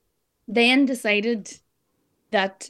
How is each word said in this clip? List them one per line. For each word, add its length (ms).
then 380
decided 640
that 400